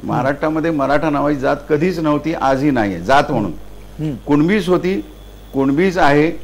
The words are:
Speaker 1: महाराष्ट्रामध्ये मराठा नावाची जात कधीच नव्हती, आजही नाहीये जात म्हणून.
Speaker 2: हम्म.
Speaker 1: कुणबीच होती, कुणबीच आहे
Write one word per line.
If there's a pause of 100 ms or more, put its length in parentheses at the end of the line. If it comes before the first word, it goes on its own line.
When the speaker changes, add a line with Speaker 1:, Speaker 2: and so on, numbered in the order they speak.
Speaker 1:
महाराष्ट्रामध्ये
मराठा
नावाची
जात (120)
कधीच
नव्हती,
आजही
नाहीये
जात
म्हणून. (460)
Speaker 2:
हम्म. (120)
Speaker 1:
कुणबीच
होती, (420)
कुणबीच
आहे